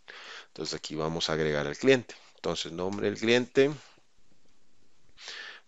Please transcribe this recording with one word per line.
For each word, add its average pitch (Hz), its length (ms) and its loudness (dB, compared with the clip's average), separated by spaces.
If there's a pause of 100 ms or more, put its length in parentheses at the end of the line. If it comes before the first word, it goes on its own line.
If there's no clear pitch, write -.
(480)
Entonces, - 260 -6
aquí 78 200 -8
vamos 80 340 0
a 78 60 2
agregar 76 320 2
al 73 100 -4
cliente. 131 380 4 (220)
Entonces, 82 360 -4
nombre 101 380 0
del 104 80 -6
cliente, 123 520 6 (2000)